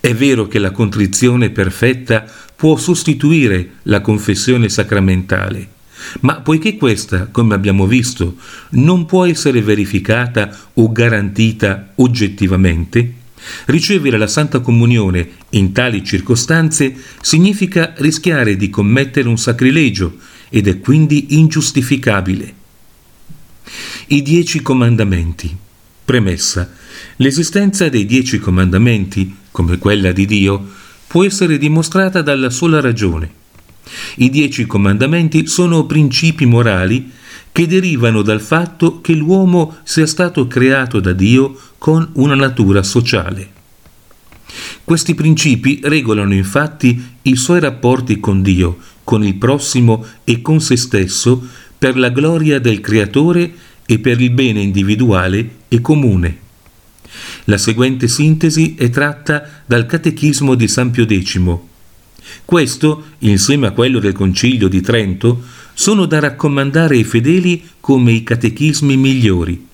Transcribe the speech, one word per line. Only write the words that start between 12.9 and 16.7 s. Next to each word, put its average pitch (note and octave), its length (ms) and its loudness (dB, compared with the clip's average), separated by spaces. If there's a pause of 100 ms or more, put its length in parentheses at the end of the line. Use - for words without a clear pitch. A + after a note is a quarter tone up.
ricevere C#3+ 520 0
la G#2+ 80 0
Santa D3+ 320 -2
Comunione A#2 680 2 (220)
in F#2+ 200 2
tali A2+ 320 -2
circostanze C3+ 960 0 (240)